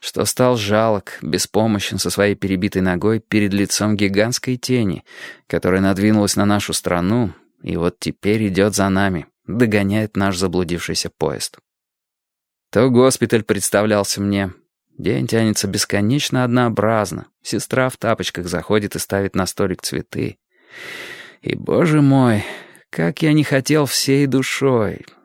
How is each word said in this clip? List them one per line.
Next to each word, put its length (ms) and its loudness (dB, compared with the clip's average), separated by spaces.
что 240 -4
стал 300 2
жалок, 680 0
беспомощен 760 0
со 120 -2
своей 260 2
перебитой 460 -2
ногой 380 0
перед 340 0
лицом 420 0
гигантской 600 0
тени, 460 -2
которая 340 2
надвинулась 540 2
на 100 2
нашу 280 0
страну 600 0
и 120 -6
вот 240 -2
теперь 480 -2
идет 280 2
за 140 2
нами, 380 0
догоняет 680 0
наш 220 0
заблудившийся 720 -2
поезд. 480 -6
То 180 2
госпиталь 540 2
представлялся 800 0
мне. 320 -2
День 300 -2
тянется 400 0
бесконечно 760 0
однообразно. 840 0
Сестра 480 -2
в 60 -12
тапочках 520 -4
заходит 480 -2
и 40 -6
ставит 340 -2
на 120 2
столик 360 -4
цветы. 560 -6
И, 140 -4
боже 460 2
мой, 420 4
как 320 -4
я 100 2
не 140 2
хотел 400 2
всей 420 2
душой, 800 0